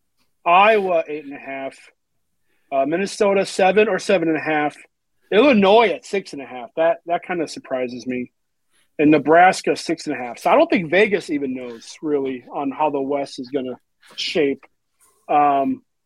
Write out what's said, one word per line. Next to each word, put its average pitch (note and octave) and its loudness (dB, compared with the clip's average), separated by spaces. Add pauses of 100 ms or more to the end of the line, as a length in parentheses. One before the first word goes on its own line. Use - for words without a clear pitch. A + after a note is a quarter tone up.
(460)
Iowa, F#3 2
eight D3+ -10
and C#3 -16
a C#3 -16
half. C3+ -12 (920)
Uh, C3+ 2
Minnesota, G3 0
seven G3+ 2
or F#3 -2
seven F3 0
and D#3 0
a C3+ -8
half. D3+ -2 (560)
Illinois G#3+ 4
at C#3+ -8
six - -8
and C#3 -12
a C3 -14
half. B2+ -16
That, E3 2
that E3+ -4
kinda F3 -6
surprises B2+ -8
me. B2 -6 (680)
And D3+ 6
Nebraska, D#3 4
six - -8
and C#3+ -6
a B2 -10
half. A#2+ -12
So - 0
I A3 4
don't D#4 4
think E3 -2
Vegas G3 0
even C#3 -4
knows, B2 -14
really, C3+ -4 (100)
on C#3+ -6
how D3+ -2
the C#3 -4
West C#3 -6
is B2 -12
gonna B2+ -8 (360)
shape. C#3+ -2 (640)
Um, C#3 0 (220)